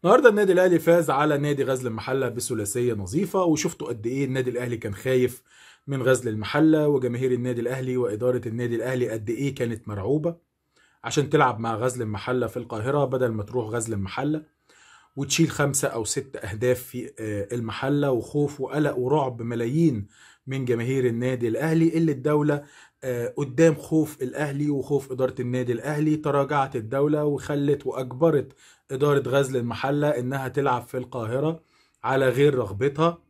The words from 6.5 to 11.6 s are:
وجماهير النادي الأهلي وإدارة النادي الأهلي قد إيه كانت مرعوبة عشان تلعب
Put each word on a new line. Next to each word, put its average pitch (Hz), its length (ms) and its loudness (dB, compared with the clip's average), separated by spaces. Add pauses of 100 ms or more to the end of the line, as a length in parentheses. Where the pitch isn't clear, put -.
وجماهير 123 440 0
النادي 120 280 -2
الأهلي 127 360 -4
وإدارة 120 520 0
النادي 117 280 -2
الأهلي 123 320 -2
قد 110 220 -6
إيه 139 240 -2
كانت 120 340 -6
مرعوبة 139 480 -2 (680)
عشان 120 260 -2
تلعب 131 300 4